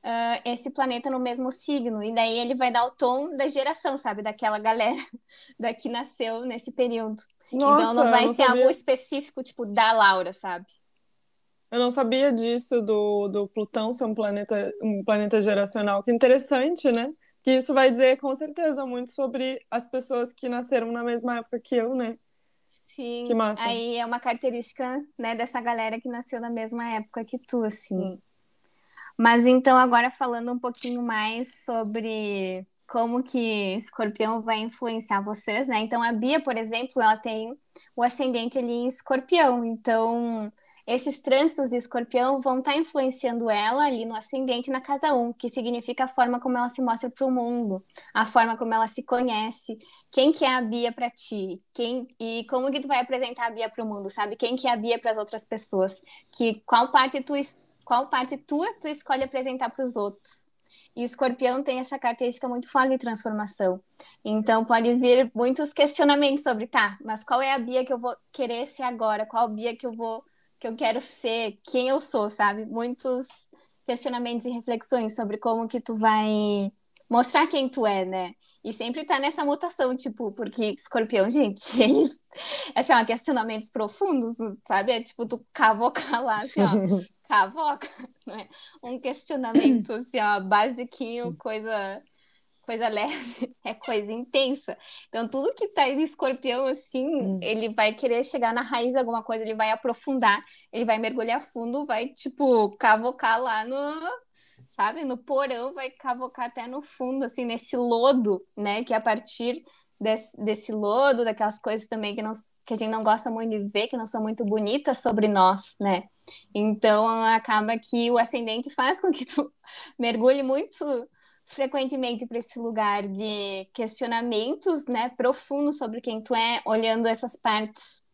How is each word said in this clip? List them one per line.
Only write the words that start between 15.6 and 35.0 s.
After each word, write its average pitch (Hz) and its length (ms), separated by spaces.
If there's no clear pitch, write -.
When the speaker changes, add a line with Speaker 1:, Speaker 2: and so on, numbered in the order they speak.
Speaker 2:
Que 240 100
interessante, 262 800
né? 233 180
Que 262 140
isso 262 180
vai 262 160
dizer, 254 280
com 269 160
certeza, 294 520
muito 247 240
sobre 262 600
as 240 160
pessoas 247 480
que 254 140
nasceram 240 440
na 233 100
mesma 240 360
época 233 220
que - 160
eu, 233 180
né? 233 240
Speaker 1:
Sim, 240 380
Speaker 2:
Que 240 100
massa. 220 360
Speaker 1:
aí 233 260
é 240 100
uma 240 140
característica, 240 640
né, 226 160
dessa 240 260
galera 226 400
que - 80
nasceu 240 320
na 233 100
mesma 233 440
época 220 300
que 254 140
tu, 240 260
assim. 214 320
Speaker 2:
Hum. 185 260
Speaker 1:
Mas 233 240
então, 254 320
agora 247 320
falando 240 420
um 247 60
pouquinho 247 420
mais 226 640
sobre 214 1040
como 233 340
que 254 160
Escorpião 220 640
vai 226 180
influenciar 220 600